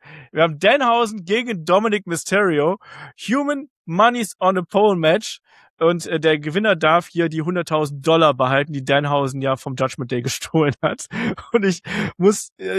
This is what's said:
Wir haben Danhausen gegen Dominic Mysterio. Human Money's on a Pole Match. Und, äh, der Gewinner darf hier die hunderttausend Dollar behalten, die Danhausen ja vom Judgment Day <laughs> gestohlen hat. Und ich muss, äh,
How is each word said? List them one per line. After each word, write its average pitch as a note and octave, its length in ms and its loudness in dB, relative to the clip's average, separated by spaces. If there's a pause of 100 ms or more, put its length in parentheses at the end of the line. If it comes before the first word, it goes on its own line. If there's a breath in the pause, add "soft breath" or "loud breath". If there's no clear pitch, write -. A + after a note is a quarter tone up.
(320 loud breath)
Wir D#3 100 2
haben D#3 160 0
Danhausen A#3 640 0
gegen G#3 400 -2
Dominic G3+ 420 0
Mysterio. F3 720 0 (400 loud breath)
Human C#4 500 -2 (180)
Money's A3 520 0
on F#3 200 2
a F3+ 40 -2
Pole G3+ 360 2
Match. E3 400 0 (400 soft breath)
Und, E3 280 0
äh, D#3+ 140 -2
der D#3 180 2
Gewinner F3 380 0
darf D#3 320 2
hier E3+ 200 0
die D#3 140 -4
hunderttausend D#3 640 -2
Dollar D#3+ 280 6
behalten, C3+ 380 0
die C3+ 120 -6
Danhausen C#3 580 0
ja C3+ 140 0
vom C3+ 180 -8
Judgment C3 380 -4
Day A#2+ 100 -2
<laughs> - 0 -
gestohlen C#3+ 580 0
hat. - 260 -4 (460 loud breath)
Und G#3+ 120 2
ich F#3 160 0 (380 loud breath)
muss, G3 400 2
äh, F#3+ 200 -4